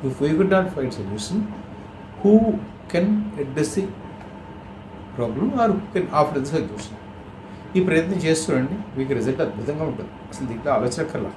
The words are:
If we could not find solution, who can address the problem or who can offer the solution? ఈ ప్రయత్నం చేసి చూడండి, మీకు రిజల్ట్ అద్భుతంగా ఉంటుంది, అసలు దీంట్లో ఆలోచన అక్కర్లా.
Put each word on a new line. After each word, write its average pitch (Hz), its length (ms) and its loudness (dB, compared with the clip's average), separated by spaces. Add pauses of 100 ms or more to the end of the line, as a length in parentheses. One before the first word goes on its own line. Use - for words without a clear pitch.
If 127 160 -2
we 147 140 4
could 190 180 6
not 185 200 4
find 131 240 -2
solution, 104 380 -2 (840)
who 202 140 10 (560)
can 175 160 4 (340)
address 139 360 0
the 190 60 2 (1300)
problem 123 300 0 (140)
or 226 120 6
who - 80 0 (140)
can 180 100 2 (140)
offer 151 240 4
the 143 140 -4
solution? - 380 -4 (840)
ఈ 185 100 6
ప్రయత్నం 165 380 2
చేసి 160 220 4
చూడండి, 143 300 2 (200)
మీకు 135 220 0
రిజల్ట్ 131 260 0
అద్భుతంగా 120 460 -2
ఉంటుంది, - 200 -8 (200)
అసలు 131 200 -6
దీంట్లో 113 260 -2
ఆలోచన 123 280 0
అక్కర్లా. 95 320 -6